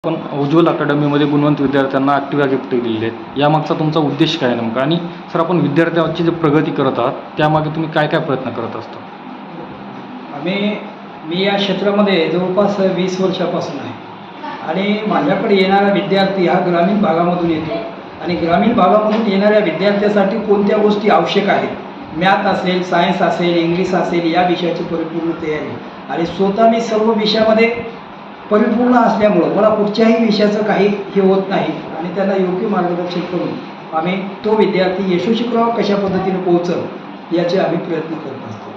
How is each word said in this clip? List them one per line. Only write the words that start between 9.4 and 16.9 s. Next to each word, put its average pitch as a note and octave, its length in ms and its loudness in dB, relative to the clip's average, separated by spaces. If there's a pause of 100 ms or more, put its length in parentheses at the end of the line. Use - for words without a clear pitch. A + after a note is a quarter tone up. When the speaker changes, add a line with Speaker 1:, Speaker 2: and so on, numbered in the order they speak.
Speaker 2:
आम्ही, G3+ 400 -2 (480)
मी F3 200 -2
या G3+ 100 2
क्षेत्रामध्ये G3 760 2
जवळपास F#3 520 0
वीस F#3 400 0
वर्षापासून - 600 -2
आहे - 120 -10 (760)
आणि G3+ 380 -2
माझ्याकडे G3 480 2
येणारा G3 380 4
विद्यार्थी F#3 560 2
हा F3 100 2
ग्रामीण F3 440 2